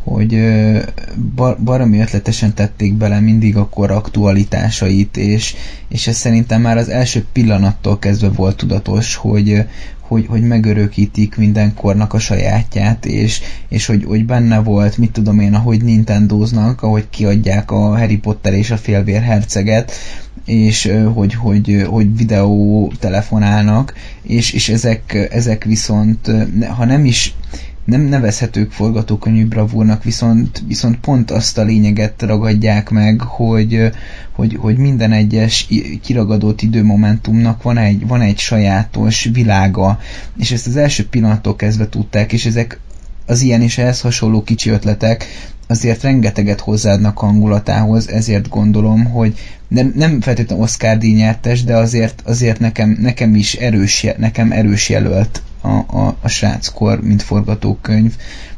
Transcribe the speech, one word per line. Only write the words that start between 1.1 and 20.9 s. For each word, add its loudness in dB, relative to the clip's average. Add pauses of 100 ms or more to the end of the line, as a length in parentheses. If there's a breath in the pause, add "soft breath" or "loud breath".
ba-, 0
baromi 2
ötletesen 0
tették -2
bele 0
mindig 4
a 2
kor -2
aktualitásait, 0
és, 0 (320 loud breath)
és -4
ez -2
szerintem 2
már 2
az -2
első -2
pillanattól 2
kezdve 0
volt 0
tudatos, -2
hogy, 0
ö, 2 (400 loud breath)
hogy, -2
hogy 0
megörökítik 0
minden 2
kornak 0
a 2
sajátját, 0
és, 0 (260 loud breath)
és -2
hogy, 0
hogy 0
benne 2
volt, 2
mit 2
tudom 2
én, 2
ahogy 2
Nintendóznak, 2
ahogy 0
kiadják 0
a 2
Harry 2
Potter -2
és 0
a -2
Félvérherceget, 0 (540 loud breath)
és, 2
ö, 2